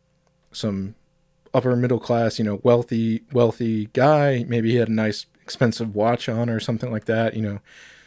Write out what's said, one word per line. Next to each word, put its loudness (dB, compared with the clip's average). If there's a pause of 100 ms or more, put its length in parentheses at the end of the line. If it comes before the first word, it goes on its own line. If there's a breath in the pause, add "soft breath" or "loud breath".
(520)
some -6 (580)
upper 2
middle 0
class, 0
you -2
know, -4
wealthy, 2
wealthy 0
guy. 2
Maybe 0
he 4
had 2
a -2
nice -2 (160)
expensive -2
watch 0
on -2
or -2
something -4
like -6
that, 0
you -4
know, -4 (480 loud breath)